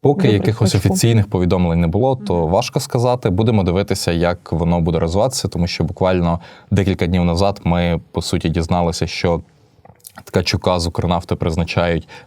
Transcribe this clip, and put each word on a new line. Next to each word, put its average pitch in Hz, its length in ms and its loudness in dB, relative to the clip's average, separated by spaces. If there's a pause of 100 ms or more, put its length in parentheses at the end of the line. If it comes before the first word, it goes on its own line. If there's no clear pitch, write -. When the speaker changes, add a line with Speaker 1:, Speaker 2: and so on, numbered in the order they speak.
Speaker 1:
Поки 143 180 4
Speaker 2:
Добре, 123 120 4
Speaker 1:
якихось 104 380 2
Speaker 2:
точку. 98 180 2
Speaker 1:
офіційних 107 400 2
повідомлень 90 520 2
не 87 60 2
було, 120 280 0
то 101 260 -4
Speaker 2:
Мгм. 80 100 0
Speaker 1:
важко 113 280 0
сказати. 123 500 0
Будемо 104 340 2
дивитися, 92 480 0
як 85 400 -2
воно 85 300 0
буде 82 180 0
розвиватися, 95 480 -2
тому 87 200 -2
що - 160 -4
буквально 87 560 0 (320)
декілька 95 360 0
днів 87 180 2
назад 92 380 0
ми, 87 360 0 (120)
по - 100 -6
суті, 90 280 -2
дізналися, 85 580 -2
що 85 340 -2 (840)
Ткачука 92 560 0
з 82 80 -2
«Укрнафти» 85 480 -2
призначають 85 720 -2 (200)